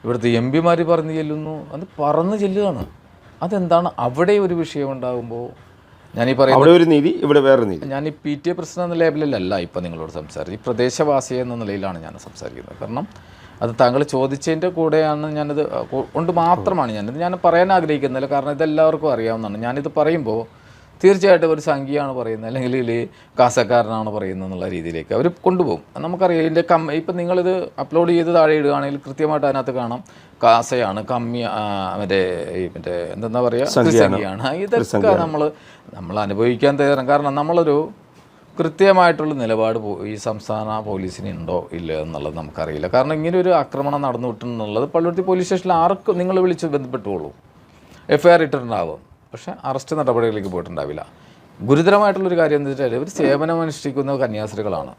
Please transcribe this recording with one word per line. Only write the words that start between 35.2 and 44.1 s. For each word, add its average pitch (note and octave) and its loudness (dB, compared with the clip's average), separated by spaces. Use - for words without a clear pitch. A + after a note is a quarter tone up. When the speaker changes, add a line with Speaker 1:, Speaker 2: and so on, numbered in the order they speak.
Speaker 1:
നമ്മൾ, D3+ -2
നമ്മൾ F#2 -8
അനുഭവിക്കാൻ A#2+ 2
തയ്യാറാണ്. C#3 2
കാരണം C#3+ 2
നമ്മളൊരു D#3+ 2
കൃത്യമായിട്ടുള്ള E3 4
നിലപാട് A2 0
പോ-, G2 -6
ഈ - -10
സംസ്ഥാന G#2+ -6
പോലീസിന് G2 -6
ഉണ്ടോ E2 -4
ഇല്ലയോ D#2+ -6
എന്നുള്ളത് D2+ -8
നമുക്കറിയില്ല. D#2 -8
കാരണം C#3+ 2
ഇങ്ങനെ E3+ -2
ഒരു F3+ 2
ആക്രമണം C#3+ -4
നടന്നിട്ടുണ്ടെന്നുള്ളത് A#2 -4